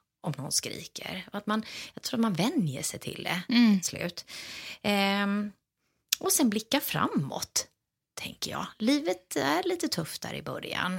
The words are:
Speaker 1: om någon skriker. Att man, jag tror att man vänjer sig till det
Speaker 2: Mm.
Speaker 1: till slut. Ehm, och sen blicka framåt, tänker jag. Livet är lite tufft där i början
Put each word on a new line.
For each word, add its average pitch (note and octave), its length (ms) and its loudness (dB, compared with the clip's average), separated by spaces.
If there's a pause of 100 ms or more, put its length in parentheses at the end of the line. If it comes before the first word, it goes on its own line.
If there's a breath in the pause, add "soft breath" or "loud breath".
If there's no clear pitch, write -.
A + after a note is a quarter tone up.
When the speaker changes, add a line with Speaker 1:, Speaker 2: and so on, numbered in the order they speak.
(200)
Speaker 1:
om D#3 160 -4
någon C#3+ 160 -6
skriker. - 800 -6
Att G3+ 140 -8
man, G#3+ 180 0 (300 loud breath)
jag - 80 -14
tror - 160 -2
att A3+ 40 4
man A3 120 4
vänjer F3+ 480 0
sig - 180 -6
till - 240 -8
det F3+ 180 0 (120)
Speaker 2:
Mm. A3 260 8
Speaker 1:
till - 80 -2
slut. - 360 -6 (580 loud breath)
Ehm, G3+ 680 2 (680)
och F#4 140 0
sen B3+ 180 6
blicka A3+ 300 0
framåt, - 840 0 (540)
tänker - 300 -8
jag. F3 160 -4 (120)
Livet D4 580 0
är D4 320 2
lite E4+ 200 -2
tufft - 340 -4
där - 120 -6
i C#3+ 80 -8
början - 560 -4